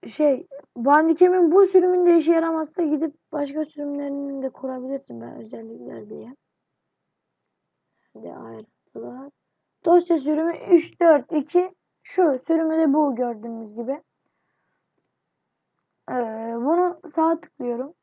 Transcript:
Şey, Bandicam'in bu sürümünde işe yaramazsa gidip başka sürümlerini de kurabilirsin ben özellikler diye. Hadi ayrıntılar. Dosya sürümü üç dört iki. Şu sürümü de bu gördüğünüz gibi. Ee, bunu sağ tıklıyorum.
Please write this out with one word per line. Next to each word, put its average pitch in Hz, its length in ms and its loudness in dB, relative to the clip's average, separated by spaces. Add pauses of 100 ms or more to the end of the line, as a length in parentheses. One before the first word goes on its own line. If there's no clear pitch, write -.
Şey, 269 400 0 (300)
Bandicam'in 330 760 4
bu 381 140 8
sürümünde 359 500 4
işe 311 160 2
yaramazsa 330 500 -2
gidip 302 320 -2 (180)
başka 294 320 -4
sürümlerini 285 800 -8
de 262 80 -6
kurabilirsin 262 680 -10
ben 233 160 -14
özellikler 226 720 -14
diye. 220 280 -16 (1800)
Hadi 220 200 -16
ayrıntılar. 233 960 -16 (540)
Dosya 349 340 4
sürümü 302 380 -2
üç - 440 0
dört 330 320 4
iki. 349 420 0 (280)
Şu 311 440 0
sürümü 320 320 0
de 311 140 4
bu 285 220 2
gördüğünüz 226 600 -8
gibi. 240 280 -8 (2000)
Ee, 254 40 -6 (420)
bunu 339 440 0 (140)
sağ 330 260 0
tıklıyorum. 247 640 -8